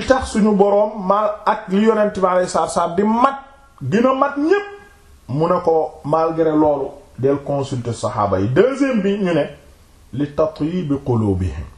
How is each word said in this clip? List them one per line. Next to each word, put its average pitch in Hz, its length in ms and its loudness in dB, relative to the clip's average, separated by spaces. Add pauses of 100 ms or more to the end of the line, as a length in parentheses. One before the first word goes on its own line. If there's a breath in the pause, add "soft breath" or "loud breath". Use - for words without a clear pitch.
tax 262 280 0
suñu 214 220 4
boroom 202 520 2
ma, 208 380 0
ak 220 240 -2
li 202 180 2
yonent 208 320 2
bi 185 80 2
alayhi 180 220 2
salaatu 165 240 -2
salaam 170 220 -2
di 202 80 2
mat, 240 360 2 (420)
gën 180 240 2
a 262 80 4
mat 277 240 0
ñépp, 392 300 0 (640)
mu 151 180 0
ne 175 160 0
ko, 160 420 -2
malgré 160 460 0
loolu, 151 380 2 (280)
del 139 260 0
consulter 127 500 -6
saxaaba 101 460 -2
yi. 101 100 0
Deuxième 254 520 2
bi, 196 160 0
ñu 185 160 0
ne, 147 120 0 (680)
"Li 143 220 -2
tatyibi 156 680 -2
qulubihim" 95 600 -2 (120)